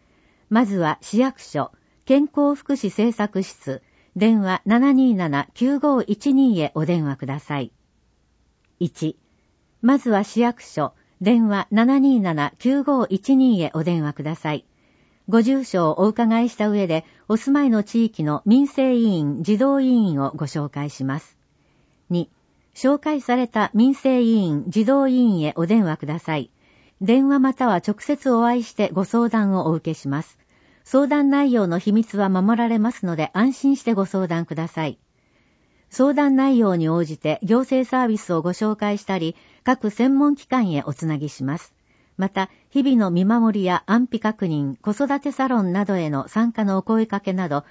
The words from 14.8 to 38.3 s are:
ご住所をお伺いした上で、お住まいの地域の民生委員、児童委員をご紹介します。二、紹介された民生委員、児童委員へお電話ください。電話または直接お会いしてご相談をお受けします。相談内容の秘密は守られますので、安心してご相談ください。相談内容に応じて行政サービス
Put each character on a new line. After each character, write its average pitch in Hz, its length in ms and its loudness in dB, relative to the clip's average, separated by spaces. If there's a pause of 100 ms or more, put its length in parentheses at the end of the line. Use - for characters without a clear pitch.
ご 226 140 4
住 262 240 0
所 170 240 0
を 156 100 -2
お 190 80 4
伺 226 360 0
い 240 60 0
し - 60 -20
た 208 140 -2
上 208 180 0
で、 160 160 -2 (240)
お 214 80 0
住 269 180 0
ま 285 120 2
い 262 40 2
の 214 140 2
地 226 220 -2
域 214 180 -4
の 147 220 -2
民 262 240 4
生 262 260 0
委 233 80 2
員、 156 400 0
児 208 140 0
童 277 240 2
委 262 60 2
員 208 340 2
を 139 160 -2
ご 156 80 -4
紹 147 240 -6
介 143 200 -8
し - 140 -10
ま 135 160 -4
す。 - 180 -20 (720)
二、 175 200 -4 (440)
紹 285 260 0
介 302 200 -4
さ 247 160 -2
れ 254 140 -2
た 208 240 -2
民 254 220 4
生 254 280 0
委 226 60 2
員、 175 400 0
児 208 160 0
童 269 240 2
委 254 60 0
員 220 260 2
へ 151 160 -2
お 165 80 -2
電 214 180 4
話 156 140 -2
く - 80 -12
だ 151 140 -6
さ 156 180 -4
い。 135 140 -8 (500)
電 247 260 2
話 277 120 2
ま 262 140 2
た 254 140 -2
は 208 80 2
直 208 240 -2
接 285 320 -2
お 233 140 2
会 240 160 0
い - 20 -4
し - 100 -16
て 202 200 -2
ご 185 100 -2
相 233 240 0
談 214 240 0
を 180 160 0
お 160 60 0
受 160 180 -4
け - 40 -4
し - 120 -12
ま 139 140 -4
す。 - 180 -16 (460)
相 277 220 2
談 285 220 2
内 285 220 2
容 214 160 2
の 170 120 -2
秘 196 120 -2
密 220 260 0
は 196 120 0
守 190 280 2
ら 233 120 0
れ 226 100 0
ま 226 140 0
す - 120 -10
の 170 120 -4
で、 156 160 -2
安 233 180 0
心 277 240 0
し - 80 -8
て 233 100 -2
ご 190 120 0
相 190 220 -4
談 170 180 -4
く 156 100 -10
だ 160 140 -6
さ 160 160 -6
い。 139 140 -8 (920)
相 269 220 2
談 277 220 2
内 269 240 2
容 196 160 2
に 165 120 0
応 170 160 0
じ 151 140 -8
て 156 240 -2
行 226 200 2
政 262 260 0
サ 254 160 0
ー 240 40 0
ビ 214 120 0
ス - 160 -8